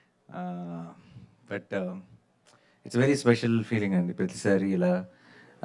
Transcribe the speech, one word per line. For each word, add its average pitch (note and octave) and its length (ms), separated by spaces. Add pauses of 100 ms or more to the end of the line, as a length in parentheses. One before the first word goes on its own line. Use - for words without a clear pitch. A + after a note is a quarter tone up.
(320)
ఆ, F3 540 (680)
but, - 240
ఆ, F#2 240 (880)
it's B2+ 160
very C#3 200
special A#2 400
feeling G2+ 300
అండి. F2 200
ప్రతిసారి F#2+ 580
ఇలా, F2+ 340 (600)